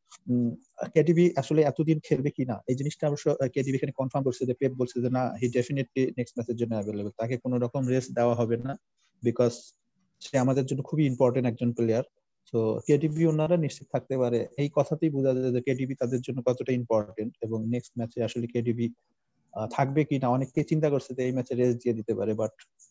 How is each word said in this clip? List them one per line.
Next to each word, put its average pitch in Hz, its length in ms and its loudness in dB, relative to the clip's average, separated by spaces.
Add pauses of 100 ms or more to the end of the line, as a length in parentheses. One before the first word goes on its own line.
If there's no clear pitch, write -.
(300)
উম, 120 260 2 (380)
কেডিবি 165 420 6
আসলে 151 260 2
এতদিন 156 420 2
খেলবে 139 260 0
কিনা, 127 380 -4
এই 127 80 0
জিনিসটা 143 320 -4
অবশ্য, 147 220 -2
আহ, 135 180 0
কেডিবি 135 280 -2
এখানে 135 160 -2
কনফার্ম 135 340 -2
করছে 127 200 -2
যে 127 80 0
পেপ 131 180 0
বলছে 127 300 -4
যে 123 80 0
না, 127 240 0
he 113 140 0
definitely 131 720 -2
নেক্সট 123 200 -6
ম্যাচের 117 180 -4
জন্য 117 200 -2
অ্যাভেলেবল, 104 420 -4
তাকে 117 200 -4
কোনো 127 200 -2
রকম 123 300 -2
রেস্ট 127 240 0
দেওয়া 120 240 2
হবে 117 220 0
না, 127 200 -8 (460)
because 120 300 2 (680)
সে - 180 -4
আমাদের 131 280 2
জন্য 135 180 -4
খুবই 151 220 0
ইম্পর্টেন্ট 127 420 2
একজন 120 260 0
প্লেয়ার। 117 300 2 (500)
So 113 340 0
কেডিবি 151 380 4
ওনারা 156 320 2
নিশ্চিত - 340 -4
থাকতে 135 260 -2
পারে, 120 300 2 (100)
এই 143 160 0
কথাতেই 151 360 2
বোঝা 135 240 2
যায় 127 180 0
যে 123 100 0
কেডিবি 131 340 -2
তাদের 123 260 -2
জন্য 131 200 -6
কতটা 127 320 0
ইম্পর্টেন্ট 110 680 -2
এবং 113 280 -4
নেক্সট 120 280 -4
ম্যাচে 117 260 -4
আসলে 117 240 -4
কেডিবি, 117 460 -2 (600)
আহ, 110 140 -6
থাকবে 139 360 0
কিনা, 135 240 0
অনেকে 131 360 0
চিন্তা 156 260 2
করছে 135 240 -2
যে 127 100 -4
এই 127 80 0
ম্যাচে 127 240 -4
রেস্ট 123 280 2
দিয়ে 117 120 2
দিতে 113 180 -4
পারে, 104 200 -2
but 110 160 -2 (420)